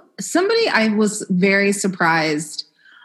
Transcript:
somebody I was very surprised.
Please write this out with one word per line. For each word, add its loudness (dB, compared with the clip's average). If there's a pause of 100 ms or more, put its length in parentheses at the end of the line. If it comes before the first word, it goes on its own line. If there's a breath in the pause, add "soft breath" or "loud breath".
(220)
somebody 0
I 2
was 0
very 2
surprised. -2 (400 soft breath)